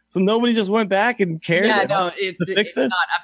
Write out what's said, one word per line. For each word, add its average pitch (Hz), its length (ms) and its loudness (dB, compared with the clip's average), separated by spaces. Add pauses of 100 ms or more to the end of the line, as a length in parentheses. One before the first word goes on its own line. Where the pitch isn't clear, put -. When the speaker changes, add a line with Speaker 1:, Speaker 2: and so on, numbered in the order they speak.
Speaker 1:
"So - 120 -2
nobody 226 340 2
just 214 140 0
went 214 220 0
back 214 300 2
and 165 220 -2
cared 175 240 2
Speaker 2:
Yeah, 220 120 2
Speaker 1:
at 185 100 0
Speaker 2:
no, 196 80 0
Speaker 1:
all 185 140 0 (100)
Speaker 2:
it, 190 180 -4
Speaker 1:
to 175 80 -2
fix 190 140 0
Speaker 2:
it's 202 140 -2
Speaker 1:
this?" 254 180 0
Speaker 2:
not 180 160 0 (160)